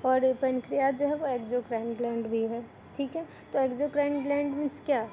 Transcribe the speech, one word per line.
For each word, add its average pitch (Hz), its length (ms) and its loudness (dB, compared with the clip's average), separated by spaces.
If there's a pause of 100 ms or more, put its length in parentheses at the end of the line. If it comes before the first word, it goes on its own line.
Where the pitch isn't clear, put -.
और 262 300 4
पैनक्रियाज 262 640 0
जो 285 80 2
है 285 80 2
वो 302 120 -2
एक्सोक्राइन 233 680 -2
ग्लैंड 233 320 -2
भी 220 160 0
है, 233 220 -4 (320)
ठीक 277 200 -4
है। 330 100 -4 (260)
तो - 60 0
एक्सोक्राइन 277 680 0
ग्लैंड 285 300 0
मीन्स 285 320 -4
क्या 233 260 2